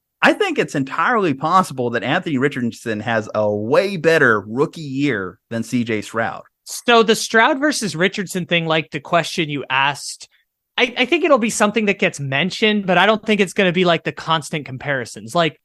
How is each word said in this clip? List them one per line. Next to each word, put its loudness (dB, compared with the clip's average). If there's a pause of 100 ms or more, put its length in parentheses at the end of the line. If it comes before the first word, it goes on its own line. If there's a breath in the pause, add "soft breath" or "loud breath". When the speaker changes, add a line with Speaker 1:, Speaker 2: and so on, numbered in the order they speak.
(240)
Speaker 1:
I 6
think -2
it's -2
entirely 0
possible 0
that -2
Anthony 0
Richardson -2
has -2
a 2
way 0
better 4
rookie -4
year -4 (140)
than -4
C -2
J -2
Stroud. -4 (200)
Speaker 2:
So 2
the 2
Stroud 2
versus -2
Richardson -2
thing, 0
like 0
the -8
question -2
you -4
asked, -2 (460)
I, 0
I 2
think 0
it'll 6
be 0
something 0
that 0
gets 0
mentioned, 0
but 4
I 6
don't 2
think 0
it's 0
gonna 2
be, 2
like, 2
the -4
constant -4
comparisons. -8
Like, 0